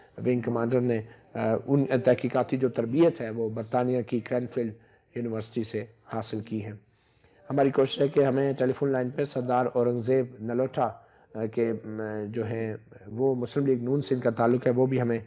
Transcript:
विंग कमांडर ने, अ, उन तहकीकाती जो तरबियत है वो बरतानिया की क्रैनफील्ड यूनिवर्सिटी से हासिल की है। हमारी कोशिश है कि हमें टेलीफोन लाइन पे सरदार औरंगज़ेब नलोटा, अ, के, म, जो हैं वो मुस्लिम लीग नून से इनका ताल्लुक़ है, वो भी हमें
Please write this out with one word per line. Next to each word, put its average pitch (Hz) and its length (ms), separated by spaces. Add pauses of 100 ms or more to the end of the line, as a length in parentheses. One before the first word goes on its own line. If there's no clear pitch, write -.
(200)
विंग 120 240
कमांडर 120 380
ने, 120 160 (380)
अ, 113 320
उन 139 180
तहकीकाती 127 720
जो 127 120
तरबियत 139 520
है 113 100
वो 113 180
बरतानिया 123 520
की 117 180
क्रैनफील्ड 120 540 (440)
यूनिवर्सिटी 113 460
से 107 260 (160)
हासिल 110 360
की 110 180
है। 107 200 (680)
हमारी 139 220
कोशिश 135 300
है 143 80
कि 147 120
हमें 135 340
टेलीफोन 131 360
लाइन 127 200
पे 147 140
सरदार 127 400
औरंगज़ेब 123 760
नलोटा, 123 440
अ, - 600
के, 113 280
म, 107 580
जो 117 120
हैं 113 340 (300)
वो 127 280
मुस्लिम 127 300
लीग 131 180
नून 139 180
से 139 140
इनका 123 160
ताल्लुक़ 120 340
है, 127 60
वो 127 160
भी 131 100
हमें 117 300